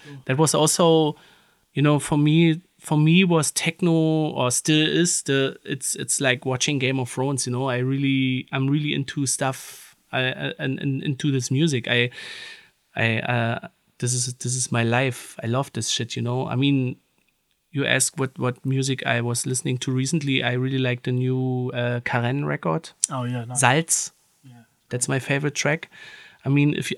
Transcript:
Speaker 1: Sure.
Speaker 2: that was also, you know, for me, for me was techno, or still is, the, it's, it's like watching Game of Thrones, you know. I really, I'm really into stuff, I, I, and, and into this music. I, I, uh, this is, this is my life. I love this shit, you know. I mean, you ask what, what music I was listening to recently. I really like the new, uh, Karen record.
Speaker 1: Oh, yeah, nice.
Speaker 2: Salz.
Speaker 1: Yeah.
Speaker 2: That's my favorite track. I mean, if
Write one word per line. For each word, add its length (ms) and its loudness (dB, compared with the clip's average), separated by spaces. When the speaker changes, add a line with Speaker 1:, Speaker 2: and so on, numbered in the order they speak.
Speaker 1:
Sure. 220 -16
Speaker 2:
that 120 0
was 160 4
also, 600 4
you 100 2
know, 160 6
for 200 0
me, 420 4
for 200 -2
me 260 6
was 280 2
techno, 400 -2
or 180 0
still 360 2
is, 360 2
the, 420 0
it's, 320 -6
it's 240 -4
like 260 0
watching 320 0
Game 220 0
of 100 -4
Thrones, 360 -2
you 60 -4
know. 160 -2
I 100 -2
really, 720 0
I'm 180 0
really 240 0
into 320 -4
stuff, 720 -6
I, 80 -2
I, 380 -4
and, 220 -4
and 220 -2
into 280 -2
this 200 0
music. 380 2
I, 220 2
I, 240 0
uh, 480 -2
this 160 -2
is, 200 -2
this 220 -6
is 160 -4
my 120 2
life. 580 0
I 40 -6
love 260 -2
this 160 -6
shit, 280 -4
you 60 -4
know. 260 -2
I 80 -4
mean, 400 2
you 160 -2
ask 320 2
what, 200 -4
what 260 -4
music 420 -2
I 140 2
was 260 -2
listening 320 -2
to 140 -4
recently. 500 0
I 100 0
really 260 -2
like 240 -2
the 100 -2
new, 600 -2
uh, 280 -2
Karen 460 -2
record. 440 -4
Speaker 1:
Oh, 140 -6
yeah, 200 -4
nice. 180 -4
Speaker 2:
Salz. 480 2
Speaker 1:
Yeah. 220 -20
Speaker 2:
That's 200 -4
my 100 0
favorite 360 -2
track. 360 -2
I 20 -4
mean, 260 4
if 240 -4